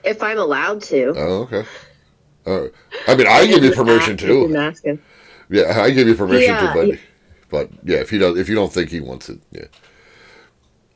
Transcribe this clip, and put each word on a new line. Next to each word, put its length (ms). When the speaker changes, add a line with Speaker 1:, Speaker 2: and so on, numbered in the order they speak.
Speaker 1:
if 180
I'm 160
allowed 460
to. 320
Speaker 2:
Oh, 260
okay. 220
All 140
right. 100
I 60
mean, 120
I 200
give 160
you 80
Speaker 1:
Ask 80
Speaker 2:
permission 360
Speaker 1:
if 80
you 260
Speaker 2:
to. 100
Speaker 1:
ask 260
him. 180
Speaker 2:
Yeah, 300
I 100
give 180
you 60
permission 400
Speaker 1:
Yeah, 60
Speaker 2:
to, 140
but, 120
Speaker 1:
he 120
Speaker 2:
but 200
yeah, 140
if 140
you 60
don't, 200
if 100
you 60
don't 180
think 180
he 100
wants 280
it, 100
yeah. 140